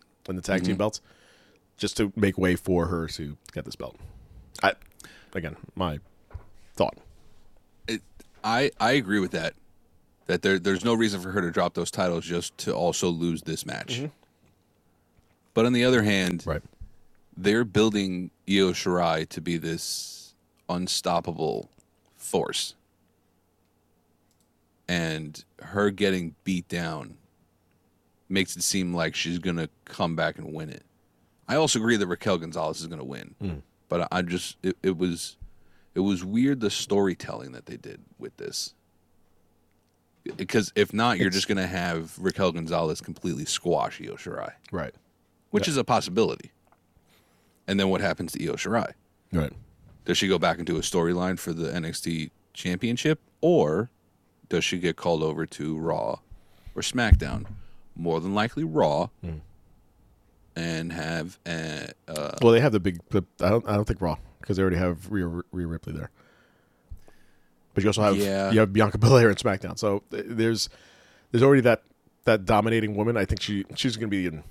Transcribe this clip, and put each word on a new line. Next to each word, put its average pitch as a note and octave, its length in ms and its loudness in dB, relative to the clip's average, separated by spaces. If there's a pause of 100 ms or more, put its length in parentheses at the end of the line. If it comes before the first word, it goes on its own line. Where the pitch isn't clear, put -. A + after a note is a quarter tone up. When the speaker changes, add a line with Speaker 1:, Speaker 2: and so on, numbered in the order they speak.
(260)
Speaker 1:
and F#2 120 -6
the F2+ 40 -8
tag F#2+ 200 0
team F#2 100 0
Speaker 2:
Mm-hmm. F#2 60 0
Speaker 1:
belts G#2+ 220 0 (760)
just - 220 -4
to G#2 180 2
make G2 220 2
way F2+ 180 4
for F2 300 0
her E2 220 -4
to D2 280 -10 (160)
get - 140 -8
this - 100 -12
belt. - 200 -12 (680)
I, G2 100 2 (640)
again, D#2 220 -8 (180)
my D#2+ 240 -4 (760)
thought. - 220 0 (920)
Speaker 2:
It, A2 140 -6 (420)
I, A#2+ 280 2 (100)
I A#2 120 4
agree G#2+ 280 2
with F2+ 120 0
that. E2 200 -2 (720)
That F2+ 160 0
there, G2 160 4
there's F#2 260 0
no A#2 100 4
reason G#2+ 260 2
for F#2 120 -8
her G2 100 2
to E2+ 80 -2
drop F2 240 0
those F2 160 -2
titles F2 340 0
just F2 340 -4
to - 160 -4
also E2+ 340 0
lose E2 340 -2
this D#2+ 240 -8
match. A#2 320 -8
Speaker 1:
Mm-hmm. C#3 80 -6 (1500)
Speaker 2:
But A2+ 140 4
on B2 80 4
the A#2+ 100 4
other B2+ 180 6
hand, F#2 440 2
Speaker 1:
Right. D#2 160 -4 (720)
Speaker 2:
they're G#2 280 2
building G2 680 2 (180)
Io F#2+ 240 6
Shirai E2+ 580 0
to F2+ 100 -8
be E2+ 160 -4
this - 800 -8 (340)
unstoppable E2+ 1040 -2 (460)
force. - 600 -4 (2000)
And D#2+ 540 -4 (180)
her G2+ 300 0
getting F#2+ 440 0 (100)
beat F2+ 240 -2
down E2 480 -8 (1120)
makes F#2+ 280 -2
it F2+ 60 -6
seem F2+ 320 0
like D#2+ 200 0
she's E2+ 240 -4
gonna E2 300 -2 (160)
come E2+ 320 -4
back D#2+ 220 -2
and D#2 140 -12
win D#2 180 -10
it. - 140 -18 (640)
I C3 80 0
also D3+ 240 2
agree A2+ 160 4
that G2 100 2
Raquel F2 320 0
Gonzalez D#2+ 420 -4
is E2 60 -10
gonna D#2+ 180 -10
win. A#1 380 -12
Speaker 1:
Mm. E2 200 -6 (260)
Speaker 2:
But F2 140 0
I, E2+ 160 -2
I F2+ 40 2
just, F2 400 -4
it, F#2 200 0
it F#2+ 140 2
was, E2+ 400 -2 (600)
it F#2+ 40 2
was F#2+ 240 0
weird B2 360 2
the G2+ 100 0
storytelling F2 840 -2
that A#1+ 140 -18
they B1 100 -14
did - 240 -16 (180)
with - 180 -14
this. - 380 -10 (1600)
Because G#2 400 -2
if G#2 160 2
not, A2 260 2
you're G2 100 2
Speaker 1:
It's F#2 80 0
Speaker 2:
just F#2+ 120 0
gonna G2 180 0
have F2 520 -4
Raquel F#2 340 0
Gonzalez D#2+ 480 -2
completely D#2 440 -6
squash - 560 -2
Io G1+ 140 -12
Shirai. - 380 -10 (180)
Speaker 1:
Right. D#2+ 240 -6 (560)
Speaker 2:
Which - 160 0
Speaker 1:
Yeah. E3 60 -2
Speaker 2:
is C#3 40 -2
a B2 80 2
possibility. F#2+ 680 0 (1120)
And G2 140 0
then F#2+ 80 2
what F2+ 120 2
happens E2+ 320 -2
to - 120 -6
Io D#2 100 -4
Shirai? - 380 -2 (400)
Speaker 1:
Right. D#2 200 -2 (520)
Speaker 2:
Does F2 140 0
she G2 100 0
go F#2 100 2
back E2 200 2
into E2+ 180 -4
a D#2 40 -2
storyline F2 580 0
for F2 140 -6
the E2 220 -4
N E2+ 100 -4
X D#2+ 160 -8
T D#2+ 300 -4 (220)
Championship, A#2 680 -2 (200)
or A2 500 4 (580)
does E2+ 160 0
she F#2 140 -2
get E2+ 180 0
called E2+ 260 0
over D#2 240 -2
to D#2 320 -6
Raw D#2+ 400 -2 (560)
or - 80 -6
SmackDown? G2 640 4 (500)
More D#2+ 240 0
than G2 140 -4
likely A2+ 300 -2
Raw, F#2+ 440 2 (160)
Speaker 1:
Mm. D#2+ 160 -8 (1160)
Speaker 2:
and E2 360 -4
have E2 540 -6
a, D#2+ 460 -8 (160)
uh, D2+ 340 -6
Speaker 1:
Well, A#2 100 10
they A#2 80 8
have C#3 120 4
the G#2 80 2
big. F2 180 -2 (120)
The, G2 120 2 (180)
I F2+ 100 4
don't. A2 180 2
I G#2 60 0
don't G2+ 120 2
think - 140 -2
Raw, D#2+ 160 0 (260)
'cause G2 140 -2
they F#2+ 60 4
already F2+ 160 4
have F2+ 340 -2
Rhea, F#2+ 140 0 (260)
Rhea F2+ 140 -4
Ripley E2 260 -8
there. - 180 -10 (1600)
But G2 100 2
you G#2+ 60 6
also G#2+ 120 2
have G2+ 140 6
Speaker 2:
Yeah. G2 340 0
Speaker 1:
you G#2+ 100 4
have G2+ 120 4
Bianca G#2+ 260 4
<laughs> A2 80 6
Belair A#2 240 10
in F#2+ 60 2
SmackDown, F#2+ 420 -2
so G2+ 320 0
th-, - 160 -6
there's, A2+ 420 0 (640)
there's A#2+ 140 4
already C#3 180 8
that, A#2 200 6 (420)
that G#2+ 220 4
dominating A2 500 2
woman. A2+ 200 2
I G2 100 2
think - 160 -2
she, G2+ 220 -2 (120)
she's A#2+ 200 0
gonna A2 120 -6
be G2 180 0
in D#2 240 -6